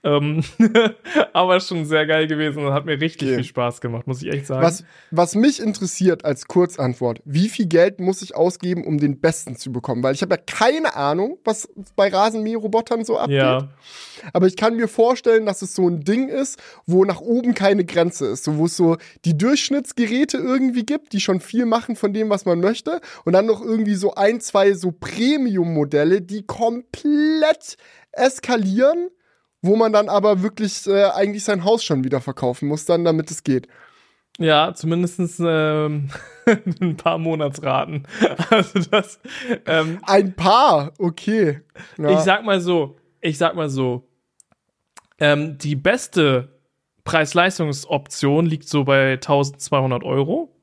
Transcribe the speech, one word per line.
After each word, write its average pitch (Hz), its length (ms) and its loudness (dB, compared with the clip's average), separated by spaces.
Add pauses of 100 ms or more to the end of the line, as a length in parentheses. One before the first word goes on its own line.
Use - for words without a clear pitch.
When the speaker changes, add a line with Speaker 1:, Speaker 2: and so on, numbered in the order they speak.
Speaker 1:
Ähm, 147 400 0 (160)
<laughs> 226 240 6 (500)
aber 185 260 4
schon 170 260 -4
sehr 151 200 2
geil 156 220 2
gewesen 151 360 -4
und 139 80 0
hat 147 140 -2
mir 151 160 -4
richtig 156 280 -2
Speaker 2:
Okay. 127 80 2
Speaker 1:
viel 117 80 -2
Spaß 123 360 -4
gemacht, 117 240 -8
muss 131 160 -6
ich 170 100 -6
echt 139 140 -6
sagen. 131 180 -2
Speaker 2:
Was, 170 200 0 (260)
was 170 240 0
mich 254 260 2
interessiert 185 640 -2
als 143 240 -4
Kurzantwort, 127 800 -2
wie 160 240 0
viel 214 160 -4
Geld 175 340 2
muss 185 220 -2
ich - 140 -16
ausgeben, 180 500 0
um 147 140 0
den 147 200 0
Besten 156 360 -2
zu 135 160 -12
bekommen? 123 320 -4
Weil 135 100 0
ich 139 80 -6
hab 190 80 -4
ja 180 80 2
keine 285 580 0
Ahnung, 175 500 -2
was 220 220 -4 (280)
bei 196 140 2
Rasenmäherrobotern 220 960 0
so 226 120 0
abgeht. 139 220 0
Speaker 1:
Ja. 135 300 2 (640)
Speaker 2:
Aber 185 120 4
ich 185 100 2
kann 226 200 0
mir 226 120 -2
vorstellen, 226 600 2
dass 196 160 -6
es 185 100 -10
so 180 160 2
ein 165 120 -2
Ding 240 280 0
ist, 277 320 -4 (240)
wo 185 200 4
nach 185 160 -4
oben 233 340 0
keine 196 300 2
Grenze 170 420 0
ist. 110 160 -6
So, 151 140 -2
wo 160 80 2
es 170 100 -4
so 165 220 4 (260)
die 165 140 2
Durchschnittsgeräte 262 1000 0
irgendwie 254 480 0
gibt, 294 280 -4
die 196 80 -2
schon 185 180 0
viel 240 260 -2
machen 226 300 -2
von 202 180 -2
dem, 220 160 -2
was 196 160 0
man 170 140 2
möchte. 240 400 -2 (240)
Und 170 100 2
dann 196 120 4
noch 220 180 0
irgendwie 220 320 0
so 190 200 0
ein, 220 260 2
zwei 202 320 2
so 180 180 -2
Premium-Modelle, 180 1300 0
die 196 240 -10
komplett 302 1300 -2 (340)
eskalieren, 262 1000 0 (520)
wo 196 160 4
man 226 160 2
dann 208 160 2
aber 202 340 2
wirklich, 208 440 -4
äh, 196 180 4
eigentlich 202 400 -2
sein 196 180 -2
Haus 220 200 2
schon 135 200 0
wieder 131 160 0
verkaufen 131 480 -4
muss, 151 180 -4
dann, 170 200 2
damit 160 260 0
es - 120 -12
geht. 131 240 0 (720)
Speaker 1:
Ja, 160 380 4
zumindestens, 170 640 -4
ähm, 151 720 0 (360)
<laughs> 233 40 6 (320)
ein 170 160 -2
paar 165 200 -2
Monatsraten. 147 880 -4 (220)
<laughs> - 220 -6
Also 208 300 2 (120)
das, - 280 -2 (460)
ähm, 160 400 -2
Speaker 2:
Ein 196 300 2
paar? 180 640 4
Okay. 175 600 -2 (360)
Ja. 147 140 0
Speaker 1:
Ich 151 80 4
sag 190 240 2
mal 196 160 0
so, 170 380 -2 (240)
ich 156 160 -4
sag 170 180 0
mal 156 140 -4
so, 127 380 -2 (1120)
ähm, 147 400 0
die 147 160 -4
beste 143 760 0 (540)
Preis-Leistungs-Option 151 1400 0
liegt 156 220 -2
so 147 160 0
bei 135 340 2
tausendzweihundert 139 840 -2
Euro. 151 460 -2 (140)